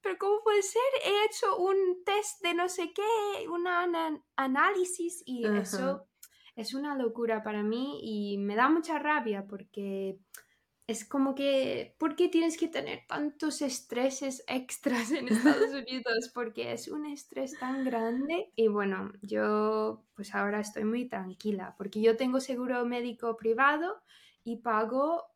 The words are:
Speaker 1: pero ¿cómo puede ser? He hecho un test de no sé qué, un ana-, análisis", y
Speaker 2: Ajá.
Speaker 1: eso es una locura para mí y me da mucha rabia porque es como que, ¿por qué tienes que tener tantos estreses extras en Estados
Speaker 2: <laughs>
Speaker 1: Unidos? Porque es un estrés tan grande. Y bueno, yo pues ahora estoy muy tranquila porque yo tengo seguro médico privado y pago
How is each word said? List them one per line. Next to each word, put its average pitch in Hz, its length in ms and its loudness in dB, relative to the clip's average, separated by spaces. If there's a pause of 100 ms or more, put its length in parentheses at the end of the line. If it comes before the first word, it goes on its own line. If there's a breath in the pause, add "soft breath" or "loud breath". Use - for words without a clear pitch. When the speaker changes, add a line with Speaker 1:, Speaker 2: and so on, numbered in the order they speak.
Speaker 1:
pero 370 180 -4
¿cómo 415 240 2
puede 415 180 6
ser? 440 200 0 (220)
He 415 220 4
hecho 427 320 2
un 370 480 2
test 415 380 0
de 339 100 2
no 349 160 2
sé 339 240 -4
qué, 415 560 0
un 349 180 -2
ana-, 339 560 0 (120)
análisis", 339 920 2
y 233 260 0
Speaker 2:
Ajá. 208 40 4
Speaker 1:
eso 202 520 -2 (480 loud breath)
es 220 180 -8
una 285 220 -2
locura 226 480 0
para 214 200 -2
mí 247 400 -2
y 208 340 -4
me 202 180 -2
da 254 140 6
mucha 320 300 2
rabia 233 480 0
porque 196 720 -8 (680 loud breath)
es 220 180 -6
como 269 300 2
que, 277 640 0
¿por 320 160 0
qué 359 140 4
tienes 330 280 2
que 330 100 0
tener - 400 -6
tantos 294 560 -2
estreses 262 840 -2
extras 254 640 -2
en 262 180 -2
Estados 269 420 6
Speaker 2:
<laughs> - 20 -6
Speaker 1:
Unidos? 247 600 -2
Porque 233 400 -4
es 233 140 -8
un 302 200 -6
estrés 269 500 -8
tan 262 260 -4
grande. 254 720 -2
Y 226 120 4
bueno, 196 440 0 (120)
yo 214 840 0 (100)
pues 202 200 -10
ahora 202 240 0
estoy 208 260 -6
muy 240 240 0
tranquila 190 680 -6
porque 202 240 -4
yo 226 160 8
tengo 262 220 2
seguro 254 460 -2
médico 240 520 -4
privado 285 640 2 (400 soft breath)
y 233 140 -6
pago 240 680 0 (120)